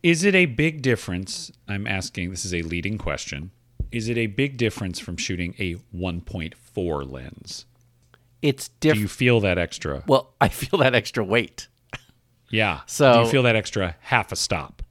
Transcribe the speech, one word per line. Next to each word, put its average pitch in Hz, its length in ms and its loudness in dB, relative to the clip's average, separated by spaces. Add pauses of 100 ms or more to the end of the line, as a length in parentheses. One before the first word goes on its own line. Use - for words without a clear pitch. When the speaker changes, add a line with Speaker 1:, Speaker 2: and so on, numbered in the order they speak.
Speaker 1:
Is 170 220 4
it 202 100 4
a 180 120 6
big 151 340 -2
difference? 98 720 -2 (160)
I'm 101 180 -6
asking, 95 440 -4
this 92 160 -8
is 90 80 -4
a 85 80 -2
leading 87 360 -4
question. 73 520 -6 (400)
Is 113 180 -4
it 117 80 -2
a 117 100 0
big 135 300 -4
difference 104 420 -2
from 87 200 -10
shooting 87 400 -4
a 92 140 -4 (180)
one 87 320 -4
point 82 320 -8
four 80 500 -4
lens? 65 640 -14 (760)
Speaker 2:
It's 139 280 0 (120)
diff- 151 140 6
Speaker 1:
Do 104 60 2
you 104 80 0
feel 123 320 2
that 92 180 2
extra? 73 500 -4
Speaker 2:
Well, 131 320 2
I - 80 4
feel - 320 -2
that 131 160 6
extra 110 260 0
weight. 104 460 -2 (840)
Speaker 1:
Yeah. 104 360 0
Speaker 2:
So 139 260 6
Speaker 1:
Do 117 80 10
you 117 60 4
feel 127 180 4
that 117 100 6
extra 98 460 -2
half - 320 0
a - 40 -6
stop? - 540 -4